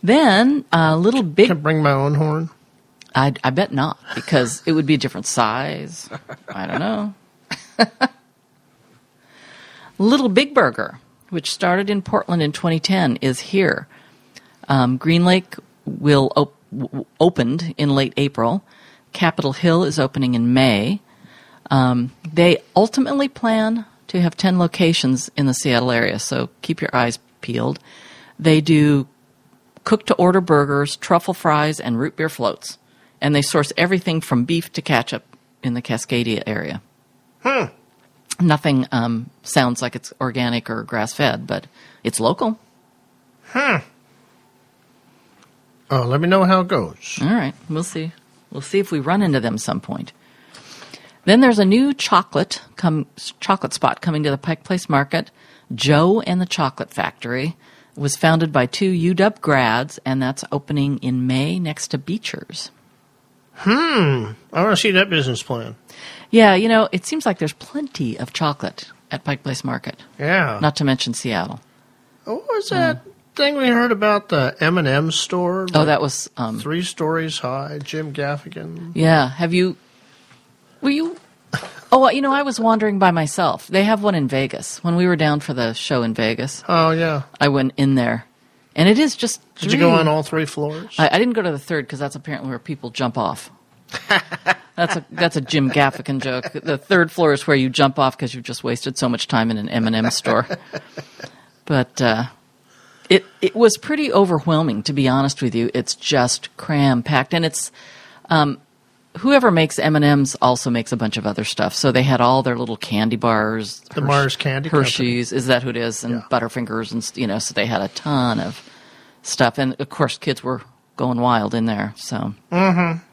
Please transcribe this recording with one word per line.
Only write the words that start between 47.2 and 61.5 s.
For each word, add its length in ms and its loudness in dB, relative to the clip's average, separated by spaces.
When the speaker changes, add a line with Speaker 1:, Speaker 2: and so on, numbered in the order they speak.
Speaker 1:
All 80 0
right. 260 0
We'll 160 -4
see. 280 -8
We'll 120 -10
see 160 -2
if 120 -2
we 100 -2
run 220 0
into 180 2
them 180 -4
some 220 -4
point. 320 -12
Then 160 6
there's 180 6
a 60 6
new 300 4
chocolate 680 -2
come, 300 0
chocolate 340 -2
spot 260 -2
coming 240 -2
to 60 0
the 80 -2
Pike 260 -6
Place 240 -4
Market. 420 0
Joe 480 4
and 180 -2
the 60 -2
Chocolate 440 -4
Factory 680 -6
was 220 -4
founded 360 4
by 140 4
two 220 -2
U 260 0
W 280 2
grads, 600 0
and 160 -2
that's 300 -4
opening 480 -2
in 280 -2
May 320 -2